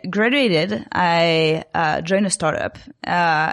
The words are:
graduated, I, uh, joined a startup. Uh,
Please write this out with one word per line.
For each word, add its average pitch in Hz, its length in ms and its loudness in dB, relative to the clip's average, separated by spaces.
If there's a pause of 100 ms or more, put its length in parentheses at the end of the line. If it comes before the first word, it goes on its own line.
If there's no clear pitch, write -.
graduated, 208 840 0
I, 165 720 2 (100)
uh, 160 260 0
joined 190 240 0
a 185 60 -2
startup. - 480 -2 (280)
Uh, 160 460 0